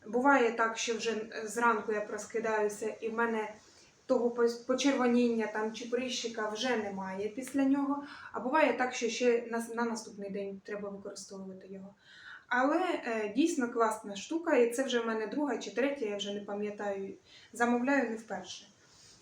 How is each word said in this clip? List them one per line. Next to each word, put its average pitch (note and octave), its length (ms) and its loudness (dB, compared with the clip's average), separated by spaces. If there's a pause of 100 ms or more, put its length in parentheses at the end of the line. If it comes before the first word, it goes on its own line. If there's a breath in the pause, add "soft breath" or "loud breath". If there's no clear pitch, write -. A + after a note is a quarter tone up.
Буває B3 460 6
так, A3+ 260 0
що A#3 180 -2
вже A3 180 -2 (300)
зранку A3+ 480 2
я G#3 80 0
проскидаюся, G#3 1000 -2
і A3+ 80 -6
в A3+ 60 -6
мене A3 400 -2 (520 loud breath)
того A#3+ 240 4
пос-, A#3 360 2
почервоніння B3 800 4
там G#3+ 260 -2
чи A#3+ 160 -10
прищика A#3+ 600 -2
вже A#3 280 0
немає G3 520 -4
після C4 360 -2
нього. C#4 400 2 (280 loud breath)
А - 80 -6
буває C4+ 320 4
так, B3 220 0
що A#3 140 -2
ще A#3 420 2
на A3+ 80 -2
с-, A3+ 160 -6
на A#3+ 100 0
наступний G3+ 460 -6
день G3 340 -8
треба G3+ 240 -8
використовувати F#3+ 800 -12
його. G3 260 -16 (540 loud breath)
Але, C#4 320 4 (260)
е, G#3+ 300 -2
дійсно B3+ 360 2
класна G#3+ 440 0
штука, D#4+ 400 0
і A#3 140 8
це C4+ 140 0
вже A#3+ 160 0
в A3+ 60 -2
мене A3 200 -2
друга C4+ 320 -2
чи G#3+ 120 -8
третя, C4+ 360 -2
я G3+ 100 -2
вже G3+ 180 -4
не G3+ 60 -4
пам'ятаю, G3+ 720 -6 (380 loud breath)
замовляю A#3+ 580 2
не A3+ 60 -4
вперше. - 500 -10 (560 loud breath)